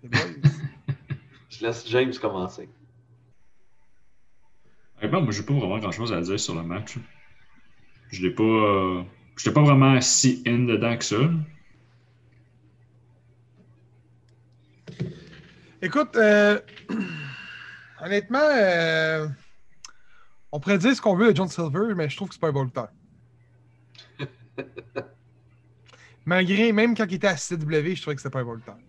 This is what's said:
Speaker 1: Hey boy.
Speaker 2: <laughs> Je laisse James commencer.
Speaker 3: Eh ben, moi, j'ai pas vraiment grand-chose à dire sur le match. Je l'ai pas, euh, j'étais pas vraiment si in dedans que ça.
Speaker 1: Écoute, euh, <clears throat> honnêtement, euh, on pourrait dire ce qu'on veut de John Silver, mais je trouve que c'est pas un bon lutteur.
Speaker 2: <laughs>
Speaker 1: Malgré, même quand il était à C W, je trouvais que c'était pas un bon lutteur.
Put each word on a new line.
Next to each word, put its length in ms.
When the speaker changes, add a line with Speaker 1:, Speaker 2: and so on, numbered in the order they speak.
Speaker 1:
Hey 60
boy. 340
Speaker 2:
<laughs> 1080
Je 160
laisse 220
James 320
commencer. 480
Speaker 3:
Eh 60
ben, 120
moi, 120
j'ai 100
pas 100
vraiment 260
grand-chose 340
à 80
dire 180
sur 160
le 80
match. 340
Je 120
l'ai 80
pas, 140
euh, 580
j'étais 160
pas 100
vraiment 380
si 460
in 140
dedans 360
que 80
ça. 120
Speaker 1:
Écoute, 340
euh, 460
<clears throat> 1120
honnêtement, 400
euh, 840
on 80
pourrait 180
dire 160
ce 60
qu'on 160
veut 160
de 40
John 120
Silver, 480
mais 120
je 60
trouve 140
que 60
c'est 60
pas 100
un 20
bon 120
lutteur. 260
Speaker 2:
<laughs> 80
Speaker 1:
Malgré, 480
même 240
quand 100
il 80
était 120
à 100
C 200
W, 400
je 60
trouvais 120
que 80
c'était 80
pas 100
un 40
bon 100
lutteur. 240